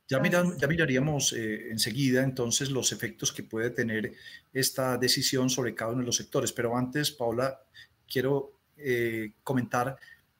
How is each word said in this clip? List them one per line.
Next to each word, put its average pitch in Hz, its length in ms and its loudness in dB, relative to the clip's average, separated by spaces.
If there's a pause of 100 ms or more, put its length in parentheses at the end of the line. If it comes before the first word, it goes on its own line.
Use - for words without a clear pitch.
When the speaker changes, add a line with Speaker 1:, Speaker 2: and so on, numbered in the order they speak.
Speaker 1:
ya 135 100 2
miran-, 175 220 4
Speaker 2:
Entonces 175 200 0
Speaker 1:
ya 139 60 2
miraríamos, 147 640 2
eh, 113 400 -4
enseguida 127 500 2
entonces 127 480 0
los 127 220 0
efectos 113 400 -4
que - 120 -10
puede 113 260 -2
tener 113 420 -2 (400)
esta 127 460 0
decisión 127 520 2
sobre 123 240 -2
cada 113 180 -4
uno 127 100 -2
de 120 60 -2
los 120 100 0
sectores, 123 340 -2
pero 117 240 -2
antes, 127 360 0
Paola, 123 500 -2 (440)
quiero, 135 540 -2 (160)
eh, 117 680 -2
comentar, 127 540 0 (440)